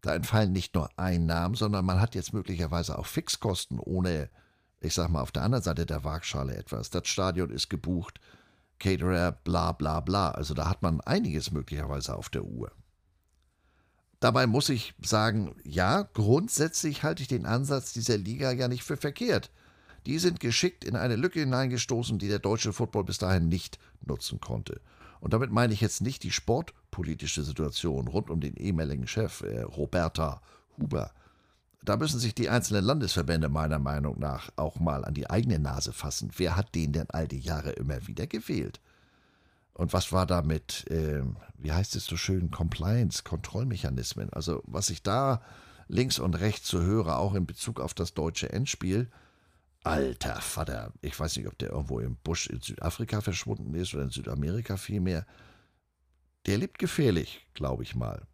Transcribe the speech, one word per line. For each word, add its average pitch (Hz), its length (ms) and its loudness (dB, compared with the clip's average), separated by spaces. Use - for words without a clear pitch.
Da - 120 0
entfallen 101 380 4
nicht 92 240 0
nur 78 220 0
Einnahmen, 87 580 2
sondern 104 300 2
man 90 160 4
hat 120 140 2
jetzt - 180 -4
möglicherweise 85 640 -2
auch - 80 -6
Fixkosten - 720 -2
ohne, 87 500 0
ich 82 120 -2
sag 82 160 2
mal, 80 120 4
auf - 100 -4
der - 120 -2
anderen 117 200 2
Seite 82 220 0
der 76 180 -4
Waagschale 69 540 -4
etwas. - 320 -8
Das - 180 -2
Stadion 92 440 0
ist - 180 -4
gebucht, 87 500 -2
Caterer, 90 520 4
bla, 85 400 2
bla, 78 300 0
bla. 92 300 2
Also 76 220 -4
da 76 140 0
hat 92 140 0
man 82 200 2
einiges 104 500 0
möglicherweise 71 640 -4
auf - 140 -8
der 57 140 -4
Uhr. 53 280 -8
Dabei 123 280 6
muss 127 220 4
ich 120 320 0
sagen, 107 600 2
ja, 92 380 4
grundsätzlich 151 1040 2
halte 156 180 0
ich 131 80 -8
den 127 160 0
Ansatz 135 480 0
dieser 113 240 2
Liga 113 340 -2
ja 123 160 0
nicht 123 160 -2
für 147 140 -4
verkehrt. 147 540 0
Die 151 140 0
sind 175 200 2
geschickt - 460 2
in 101 100 -2
eine 117 220 2
Lücke 170 240 2
hineingestoßen, 123 760 0
die 98 120 -2
der 101 100 2
deutsche 104 320 2
Football 107 320 0
bis 90 140 -2
dahin 92 320 4
nicht - 280 -2
nutzen - 340 -4
konnte. - 400 -6
Und - 140 0
damit 113 180 2
meine 113 220 6
ich 101 80 0
jetzt - 180 0
nicht - 240 -4
die 87 80 -4
sportpolitische 80 1120 -2
Situation 69 640 -2
rund 80 220 -2
um 82 100 0
den 71 160 -4
ehemaligen 76 500 0
Chef, - 360 -4
äh, 53 200 -4
Roberta 76 800 0
Huber. - 340 -2
Da 104 140 2
müssen 131 220 0
sich 113 140 0
die 123 160 0
einzelnen 101 360 4
Landesverbände 85 640 2
meiner 76 300 2
Meinung 71 380 0
nach 69 380 -4
auch - 240 -2
mal 76 240 2
an 73 100 -4
die 71 160 -4
eigene 110 300 2
Nase 69 320 -2
fassen. - 460 -6
Wer 87 180 2
hat 95 180 0
den 76 200 2
denn 78 160 0
all 80 180 -2
die 69 120 -6
Jahre 73 320 -2
immer 65 360 -4
wieder 55 200 -6
gewählt? 143 520 -4
Und 85 180 0
was 90 220 2
war 92 120 4
da 87 160 2
mit, 78 480 -2
ähm, 76 460 0
wie 76 160 -2
heißt 95 240 0
es - 80 -6
so - 100 -4
schön, 87 340 0
Compliance, 90 720 0
Kontrollmechanismen? 76 1080 -4
Also - 340 -4
was - 240 -2
ich 85 140 -8
da 123 380 2
links 123 280 2
und 82 180 2
rechts 104 340 0
so 87 120 2
höre, 87 360 4
auch 95 160 0
in 92 120 2
Bezug 87 360 -6
auf 76 120 -4
das 87 200 -4
deutsche 80 400 -2
Endspiel, 117 560 0
alter 65 540 0
Vater, 57 600 -4
ich - 180 -6
weiß 78 180 -2
nicht, 50 100 -6
ob - 100 -12
der - 120 -6
irgendwo 65 300 -2
im 60 180 -2
Busch - 300 -2
in 60 140 -6
Südafrika - 600 -2
verschwunden - 520 -4
ist 87 200 -2
oder 71 100 -2
in 67 60 -2
Südamerika 71 680 -2
vielmehr. 92 480 0
Der 98 120 2
lebt - 220 -4
gefährlich, 117 760 2
glaub 65 280 -2
ich - 140 -8
mal. 50 380 -4